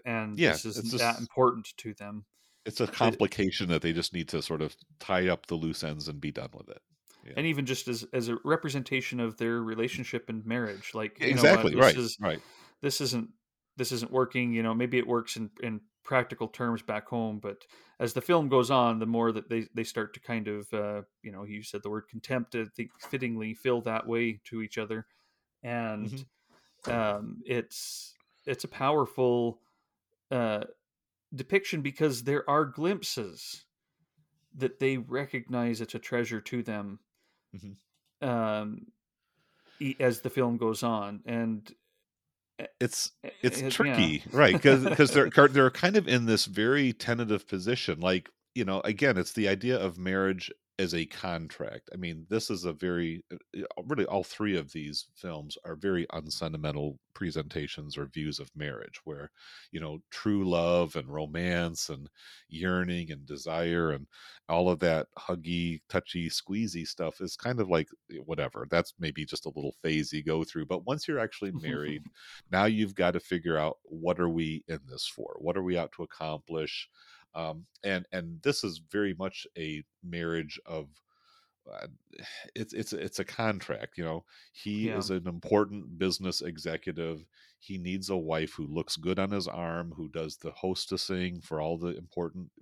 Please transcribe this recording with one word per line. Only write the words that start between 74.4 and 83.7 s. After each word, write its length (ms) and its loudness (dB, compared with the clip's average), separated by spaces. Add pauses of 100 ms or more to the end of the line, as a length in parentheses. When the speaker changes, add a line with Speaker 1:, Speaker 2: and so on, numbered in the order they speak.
Speaker 2:
in 200 -6
this 200 -8
for? 320 -10
What 180 -2
are 60 -2
we 140 0
out 160 -2
to 100 -10
accomplish? 840 -6 (460)
Um, 320 -8 (160)
and, 280 -2
and 300 -8
this 220 0
is 160 -6
very 340 -2
much 320 -6 (120)
a 260 -8 (200)
marriage 640 -4
of, 240 -10 (840)
uh, 160 -14 (680)
it's, 180 -6
it's, 200 -6
it's 260 -6
a 60 0
contract, 720 -4